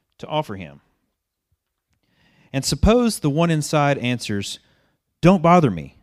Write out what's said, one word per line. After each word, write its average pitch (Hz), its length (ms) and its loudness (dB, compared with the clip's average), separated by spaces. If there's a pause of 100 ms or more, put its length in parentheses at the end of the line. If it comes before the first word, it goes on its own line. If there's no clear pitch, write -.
(200)
to - 80 -18
offer 151 280 -6
him.' 73 260 -16 (1700)
And 135 120 -4
suppose 220 560 2
the 151 100 -4
one 165 200 0
inside 147 480 0
answers, 117 600 -6 (600)
'Don't 180 220 4
bother 165 300 4
me. 82 320 -12